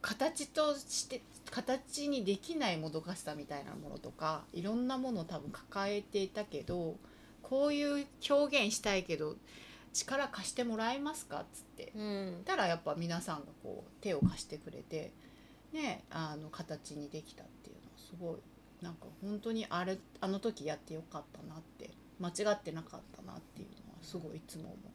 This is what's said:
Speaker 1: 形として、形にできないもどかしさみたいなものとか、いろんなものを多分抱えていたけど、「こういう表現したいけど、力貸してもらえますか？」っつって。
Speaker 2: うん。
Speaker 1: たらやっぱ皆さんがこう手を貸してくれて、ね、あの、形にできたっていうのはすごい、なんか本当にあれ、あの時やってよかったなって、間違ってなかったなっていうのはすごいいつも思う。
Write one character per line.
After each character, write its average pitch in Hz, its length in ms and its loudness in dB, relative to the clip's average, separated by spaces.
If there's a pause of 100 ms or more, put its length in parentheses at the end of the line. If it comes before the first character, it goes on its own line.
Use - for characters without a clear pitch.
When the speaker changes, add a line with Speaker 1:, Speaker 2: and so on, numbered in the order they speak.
Speaker 1:
形 294 460 2
と 302 280 6
し - 320 -2
て、 254 140 -4 (300)
形 269 560 0
に 277 160 4
で 196 140 4
き 330 180 -4
な 254 160 4
い 165 60 4
も 160 120 0
ど 160 120 0
か 175 140 -4
し - 40 -10
さ 151 160 -2
み 147 100 -6
た 147 140 -4
い 139 60 -8
な - 100 -8
も 147 140 -8
の 131 100 -6
と 127 100 -8
か、 156 440 0
い 170 80 -2
ろ 202 120 0
ん 247 140 2
な 262 100 2
も 254 140 0
の 196 100 0
を 165 40 -2
多 170 120 -4
分 - 140 -6
抱 202 420 -2
え 208 80 2
て 202 220 0
い 190 60 0
た 214 160 -2
け 151 180 -4
ど、 170 320 0 (480)
「こ 277 240 6
う 294 60 6
い 285 300 4
う 277 40 -6 (220)
表 285 360 8
現 214 80 4
し - 60 0
た 202 160 4
い 190 80 4
け 170 140 0
ど、 151 180 0 (580)
力 269 360 2
貸 196 200 -4
し - 40 -6
て 247 100 2
も 226 140 2
ら 226 160 4
え 277 60 0
ま 294 140 0
す - 120 -6
か？」 - 180 -4
っ - 100 -6
つ - 60 -12
っ - 40 -16 (120)
て。 - 180 -10
Speaker 2:
う 214 80 -4
ん。 196 440 0
Speaker 1:
た 381 100 4
ら 220 120 6
や 165 100 6
っ - 60 -8
ぱ 151 120 2
皆 170 260 0
さ 160 140 -2
ん 147 60 -4
が - 60 -10 (160)
こ - 220 -8
う - 60 -18 (100)
手 196 120 2
を 143 80 4
貸 180 180 6
し - 60 -4
て 156 120 -8
く - 140 -10
れ - 100 -10
て、 160 300 -4 (600)
ね、 302 360 -2
あ 156 280 -2
の、 156 120 -8
形 - 420 -6
に 147 180 -6
で 156 120 -6
き - 140 -16
た - 80 -16
っ - 40 -16 (160)
て - 60 -16
い - 40 -16
う - 20 -16
の - 60 -18
は - 160 -18
す - 200 -16
ご 175 180 -4
い、 - 480 -16
な 170 80 -8
ん - 40 -10
か 180 120 -14 (140)
本 202 200 -2
当 226 100 0
に 226 180 2
あ 175 140 2
れ、 190 140 0 (240)
あ 185 80 0
の 196 100 2
時 220 260 0
や 151 100 0
っ 147 40 -12
て - 140 -10
よ 160 80 -6
か 160 180 -8
っ 147 40 -8 (100)
た 143 80 -14 (120)
な 160 60 -8
っ - 20 -12 (160)
て、 - 120 -12 (300)
間 175 100 0
違 208 240 4
っ - 80 2
て 160 100 -6
な 160 100 -4
か - 160 -12
っ - 40 -10 (140)
た - 80 -16
な 185 140 -10
っ - 40 -10
て - 200 -14
い - 40 -8
う - 20 -14 (200)
の - 60 -16
は 165 80 -16
す - 160 -8
ご 160 160 -6
い 156 40 -6
い 160 100 -8
つ - 100 -10
も 160 80 -8
思 - 80 -10
う。 - 40 -12 (180)